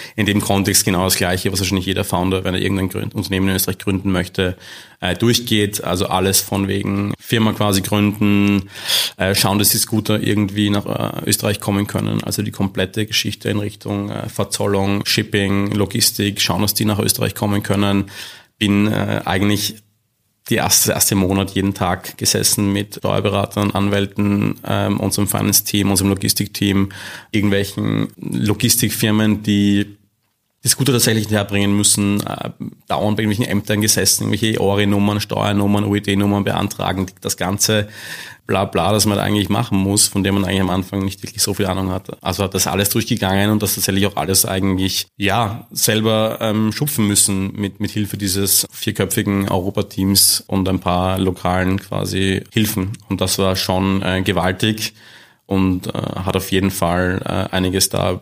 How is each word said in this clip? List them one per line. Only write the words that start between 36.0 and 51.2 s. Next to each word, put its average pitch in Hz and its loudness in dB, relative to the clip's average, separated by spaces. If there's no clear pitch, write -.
D-Nummern 101 2
beantragen, 95 -2
das - -4
ganze 101 0
Blabla, 98 2
das 107 4
man 101 2
eigentlich 101 2
machen 104 0
muss, 98 2
von 98 -2
dem 98 2
man 98 2
eigentlich 95 0
am 92 2
Anfang 95 -2
nicht 95 -6
wirklich - -8
so 101 0
viel 101 0
Ahnung 92 -2
hatte. - -6
Also - -2
hat 95 -2
das 92 0
alles 98 0
durchgegangen 101 0
und 107 2
das 98 -2
tatsächlich 98 0
auch 95 -4
alles 95 0
eigentlich, 95 -2
ja, 104 -2
selber, 110 0
ähm, 110 2
schupfen 117 0
müssen 98 0
mit, 101 -6
mit 101 -4
Hilfe 101 -4
dieses 98 0
vierköpfigen 98 0
Europateams 98 0
und 95 0
ein 95 0
paar 92 0
lokalen 92 0